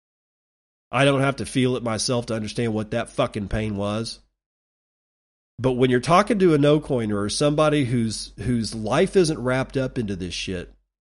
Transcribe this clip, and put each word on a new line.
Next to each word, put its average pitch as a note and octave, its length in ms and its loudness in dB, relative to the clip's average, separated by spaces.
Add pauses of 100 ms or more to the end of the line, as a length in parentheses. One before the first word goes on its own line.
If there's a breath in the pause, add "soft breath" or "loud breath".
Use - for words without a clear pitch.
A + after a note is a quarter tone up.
(920)
I B2+ 140 2
don't C#3 160 4
have C3+ 160 2
to G#2 100 -6
feel B2+ 300 2
it A2 60 -6
myself A#2 440 -2
to A2+ 80 -4
understand A2 400 -2
what G#2+ 160 -4
that A2+ 200 -4
fucking A2+ 380 -4
pain A2 280 -4
was. G#2 440 -4 (1400)
But B2+ 140 2
when B2+ 180 2
you're B2 100 2
talking G3 380 2
to F3 160 4
a D3 40 4
no-coiner C#3 600 2
or G#2 80 -2
somebody D3 560 2
whose, A2+ 540 -2
whose A2+ 360 -2
life B2 400 0
isn't D#3+ 240 2
wrapped B2+ 380 -2
up C3 220 -4
into G2+ 180 -4
this F2 180 -8
shit, F2+ 380 -8 (460)